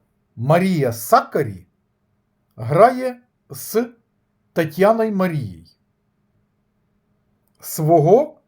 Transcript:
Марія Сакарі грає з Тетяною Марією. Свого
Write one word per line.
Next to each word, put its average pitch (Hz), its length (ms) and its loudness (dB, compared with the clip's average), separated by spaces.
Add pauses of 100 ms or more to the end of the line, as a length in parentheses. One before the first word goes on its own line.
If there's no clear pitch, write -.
(360)
Марія 151 560 0
Сакарі 131 760 -2 (880)
грає 240 640 0 (300)
з - 360 -6 (680)
Тетяною 208 640 0
Марією. 131 460 -4 (2000)
Свого 170 680 2 (140)